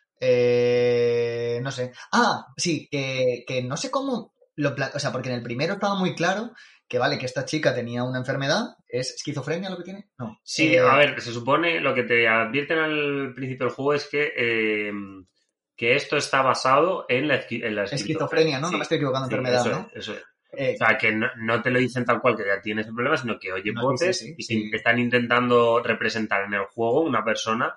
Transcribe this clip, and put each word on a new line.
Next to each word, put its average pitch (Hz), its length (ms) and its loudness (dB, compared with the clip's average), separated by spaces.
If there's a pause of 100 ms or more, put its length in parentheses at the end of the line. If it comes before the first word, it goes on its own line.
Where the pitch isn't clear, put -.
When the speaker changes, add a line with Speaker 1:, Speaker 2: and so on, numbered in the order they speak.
(480)
Speaker 1:
Eh, 120 1120 2
no 135 80 -6
sé. 123 220 -6 (200)
Ah, 196 340 2 (100)
sí, 165 340 -4
que, 131 560 -2
que 131 160 -4
no 127 140 -6
sé 262 140 -6
cómo... 269 440 -4 (220)
Lo 143 180 0
pla-, 139 200 -4
o 147 40 -6
sea, 131 140 -4
porque 123 160 -6
en 123 80 -4
el 120 60 -6
primero 131 320 -4
estaba 202 240 -2
muy 175 160 0
claro 196 380 -2 (360)
que, 123 100 -2
vale, 139 200 0
que 127 80 -6
esta - 180 -6
chica 151 300 0
tenía 120 300 -4
una 127 140 -4
enfermedad, 139 580 -2 (120)
¿es 123 260 -4
esquizofrenia 156 560 -6
lo 180 60 -8
que 175 80 -12
tiene? 190 340 -16
No. 120 240 -12
Speaker 2:
Sí, - 320 2
Speaker 1:
Eh, 101 60 6
Speaker 2:
a 135 160 6
ver, 135 240 4
se 117 120 -8
supone, 151 480 0
lo 135 140 0
que 120 100 2
te 117 240 4
advierten 113 500 2
al 143 560 -2
principio 131 320 -4
del 117 80 -4
juego 143 200 0
es 143 120 -2
que, 147 300 -2
eh, 110 560 0 (840)
que 120 180 4
esto 143 220 0
está 135 260 2
basado 139 640 4
en 131 200 2
la 139 80 2
esqui-, - 280 -6
en 107 120 -2
la 101 80 0
Speaker 1:
Esquizofrenia, 156 720 0
Speaker 2:
esquizofrenia. - 20 -4
Speaker 1:
¿no? 147 80 -4
No - 40 -2
Speaker 2:
Sí. - 60 -2
Speaker 1:
me - 60 -2
estoy 160 140 -2
equivocando, 143 320 -2
Speaker 2:
Sí, - 60 -4
Speaker 1:
enfermedad, 123 320 2
Speaker 2:
eso 110 40 0
Speaker 1:
¿no? - 220 -4
Speaker 2:
es, - 60 -16
eso 107 160 -8
es. - 80 -12 (280)
Speaker 1:
Eh, 131 260 -2
Speaker 2:
O - 20 -6
sea, 113 180 4
que 110 160 0
no, 110 140 0 (100)
no 113 240 0
te 127 100 -2
lo 123 80 2
dicen 127 280 0
tal 120 160 2
cual 120 120 4
que 104 120 -6
ya 98 160 0
tienes 107 240 -4
el 113 80 -12
problema, 135 240 0
sino 120 200 -6
que 92 140 -10
oyen 98 220 -4
Speaker 1:
no, 120 80 -6
sí, - 40 2
sí, 135 200 0
Speaker 2:
voces 190 120 0
Speaker 1:
sí, 151 200 -14
Speaker 2:
y - 40 -8
Speaker 1:
sí. 107 280 -2
Speaker 2:
que 110 80 -2
están 120 200 2
intentando 120 840 4
representar 107 600 0
en 104 100 -6
el 101 100 -2
juego 117 380 0
una 123 200 0
persona 113 540 -2